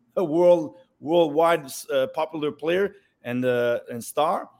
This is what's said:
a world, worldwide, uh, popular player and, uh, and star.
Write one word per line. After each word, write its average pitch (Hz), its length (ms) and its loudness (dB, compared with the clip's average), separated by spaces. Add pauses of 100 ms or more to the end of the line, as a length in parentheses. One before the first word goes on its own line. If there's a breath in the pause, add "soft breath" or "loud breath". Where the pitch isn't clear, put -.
(160)
a 196 80 -2
world, 170 540 2 (220 loud breath)
worldwide, 160 640 2 (260)
uh, 131 220 0
popular 156 380 -4
player 185 440 -4 (280 soft breath)
and, 123 200 -4
uh, 120 360 0 (100)
and 120 140 -10
star. 165 460 -4 (100)